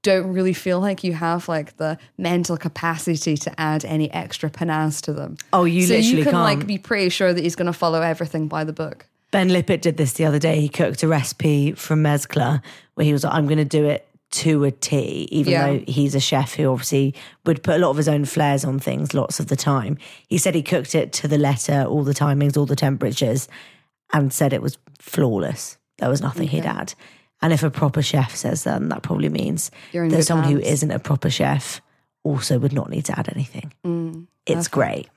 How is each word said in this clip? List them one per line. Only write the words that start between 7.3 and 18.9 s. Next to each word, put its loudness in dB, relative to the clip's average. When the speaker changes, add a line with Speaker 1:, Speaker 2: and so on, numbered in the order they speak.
Speaker 1:
that 0
he's -2
gonna -2
follow 0
everything -2
by -4
the -6
book. -10
Speaker 2:
Ben 4
Lippitt 2
did 2
this 0
the 0
other 2
day. 2
He 2
cooked 0
a 4
recipe 2
from 0
Mezcla 0
where 2
he 4
was 0
like, -2
"I'm 2
gonna 2
do 2
it 0
to 2
a 2
T," -2
even 2
Speaker 1:
Yeah. 4
Speaker 2:
though 0
he's 0
a 2
chef 0
who 0
obviously 0
would 0
put 2
a 2
lot 4
of 0
his 2
own 2
flares 0
on -2
things -4